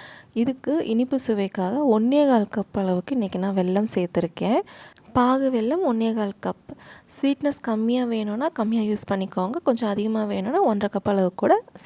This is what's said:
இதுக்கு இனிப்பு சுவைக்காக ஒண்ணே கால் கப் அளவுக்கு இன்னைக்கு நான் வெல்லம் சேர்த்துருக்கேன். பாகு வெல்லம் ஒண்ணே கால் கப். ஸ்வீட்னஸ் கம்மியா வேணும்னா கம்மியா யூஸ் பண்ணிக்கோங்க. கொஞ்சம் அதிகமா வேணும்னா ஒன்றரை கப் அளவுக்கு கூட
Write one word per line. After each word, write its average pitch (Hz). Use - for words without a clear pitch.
இதுக்கு 254
இனிப்பு 254
சுவைக்காக 214
ஒண்ணே 277
கால் 214
கப் 208
அளவுக்கு 185
இன்னைக்கு 190
நான் 196
வெல்லம் 190
சேர்த்துருக்கேன். 175
பாகு 262
வெல்லம் 277
ஒண்ணே 226
கால் 202
கப். -
ஸ்வீட்னஸ் 277
கம்மியா 233
வேணும்னா 220
கம்மியா 220
யூஸ் -
பண்ணிக்கோங்க. 190
கொஞ்சம் 233
அதிகமா 220
வேணும்னா 208
ஒன்றரை 208
கப் 202
அளவுக்கு 185
கூட 415